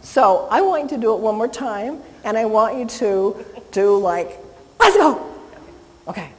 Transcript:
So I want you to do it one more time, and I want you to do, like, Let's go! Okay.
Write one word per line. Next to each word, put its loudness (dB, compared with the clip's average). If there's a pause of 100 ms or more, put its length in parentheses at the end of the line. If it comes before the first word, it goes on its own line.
So 2
I 2
want 0
you -8
to -6
do 2
it 0
one -2
more -2
time, -8 (220)
and -4
I 0
want 0
you -6
to -2 (260)
do, 2
like, -2 (400)
Let's 6
go! 4 (880)
Okay. -12